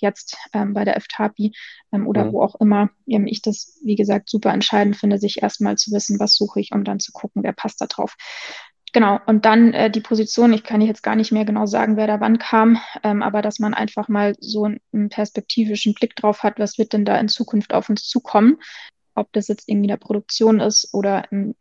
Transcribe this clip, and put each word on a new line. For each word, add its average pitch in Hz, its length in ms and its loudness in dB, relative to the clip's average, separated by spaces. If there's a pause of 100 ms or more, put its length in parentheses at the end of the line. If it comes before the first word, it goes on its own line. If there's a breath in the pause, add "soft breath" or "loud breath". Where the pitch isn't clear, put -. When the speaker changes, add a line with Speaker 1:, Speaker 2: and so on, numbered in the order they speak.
Speaker 1:
jetzt, - 380 -4 (160)
ähm, 202 200 -2
bei 202 100 -2
der 202 140 0
F-tapi, 208 560 -4 (400 loud breath)
ähm, 202 140 -2
oder 208 180 0
Speaker 2:
Mhm. 220 60 -4
Speaker 1:
wo - 120 0
auch 208 160 -2
immer, 208 300 4 (180)
ähm, 214 200 0
ich 214 140 -6
das, - 420 -8
wie 214 120 0
gesagt, 202 340 0
super 214 240 0
entscheidend 208 440 0
finde, 202 200 0
sich 202 240 -4
erstmal 208 360 -2
zu - 140 -4
wissen, 202 280 -2
was 214 160 0
suche 202 240 -2
ich, - 140 -6
um 202 100 0
dann 202 160 -4
zu - 140 -8
gucken, - 300 -8
wer 202 100 -2
passt - 280 -8
da - 60 -6
drauf. - 280 -6 (760 loud breath)
Genau, 208 340 6
und 220 180 4
dann, 226 280 8
äh, 220 180 2
die 220 80 -4
Position, 220 540 2
ich 214 100 -2
kann 214 180 0
jetzt 220 220 0
gar 214 120 -2
nicht 220 160 0
mehr 214 140 2
genau 214 200 -2
sagen, 220 320 0
wer 214 100 0
da 214 120 0
wann 226 200 2
kam, 226 400 4 (240 loud breath)
ähm, 208 180 0
aber 208 200 -2
dass 208 180 -6
man 214 140 -2
einfach 214 340 -6
mal 208 320 0
so 214 260 -6
einen, 208 140 -4 (140)
einen 208 160 -2
perspektivischen 214 840 -2
Blick - 220 -4
drauf - 280 0
hat, 208 160 0
was 208 180 -4
wird 214 160 -2
denn 208 120 0
da 202 120 0
in 214 100 0
Zukunft - 460 -2
auf 214 160 0
uns 208 180 -2
zukommen, 247 500 4 (580 loud breath)
ob 214 180 -4
das 208 160 -2
jetzt 208 200 -6
irgendwie 202 160 0
in 202 40 0
der 202 80 -4
Produktion 220 640 0
ist - 320 -2
oder 196 380 -2
in, 202 300 -4